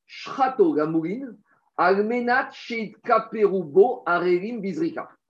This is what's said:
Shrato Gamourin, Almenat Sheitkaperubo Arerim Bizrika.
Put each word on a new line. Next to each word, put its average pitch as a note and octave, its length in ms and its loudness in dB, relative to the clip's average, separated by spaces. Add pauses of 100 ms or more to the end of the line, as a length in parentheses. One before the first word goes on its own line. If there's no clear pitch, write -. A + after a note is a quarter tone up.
Shrato B3+ 680 0
Gamourin, E3 600 -2 (420)
Almenat A3 720 0
Sheitkaperubo G#3+ 1500 0
Arerim F3+ 540 0
Bizrika. E3 500 -6 (200)